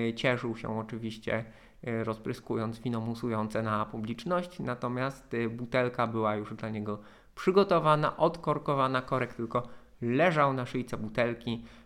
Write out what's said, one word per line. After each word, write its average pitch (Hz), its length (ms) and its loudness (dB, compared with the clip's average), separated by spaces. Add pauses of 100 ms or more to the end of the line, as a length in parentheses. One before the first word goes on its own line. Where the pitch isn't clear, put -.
e, 117 60 0
cieszył 120 440 0
się 113 220 -4
oczywiście, 110 680 -4 (380)
e, 113 200 -2
rozpryskując 113 760 -4
wino 117 220 -2
musujące 113 600 -2
na 107 240 0
publiczność, 120 720 -4
natomiast, 123 760 -4
e, 117 160 0
butelka 123 580 0
była 110 280 2
już 107 180 -6
dla 113 160 -8
niego 104 300 -4 (360)
przygotowana, 165 800 4
odkorkowana, 147 840 2
korek 127 320 -2
tylko 117 300 -2 (380)
leżał 143 520 4
na 127 120 -2
szyjce 123 320 -4
butelki, 117 680 -2 (200)